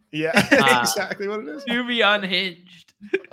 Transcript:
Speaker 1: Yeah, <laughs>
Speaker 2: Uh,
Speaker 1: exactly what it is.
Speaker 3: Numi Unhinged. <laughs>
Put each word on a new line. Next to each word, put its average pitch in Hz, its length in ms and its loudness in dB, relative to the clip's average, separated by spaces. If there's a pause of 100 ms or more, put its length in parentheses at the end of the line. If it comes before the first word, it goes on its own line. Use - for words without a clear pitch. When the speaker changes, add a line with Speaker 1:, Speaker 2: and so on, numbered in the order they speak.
(120)
Speaker 1:
Yeah, 156 200 -4
<laughs> - 180 2
Speaker 2:
Uh, 269 300 6
Speaker 1:
exactly 196 480 -4
what 214 120 -6
it 262 80 -12
is. 302 180 -12
Speaker 3:
Numi 240 340 -2 (140)
Unhinged. 185 840 -6
<laughs> - 40 -20 (300)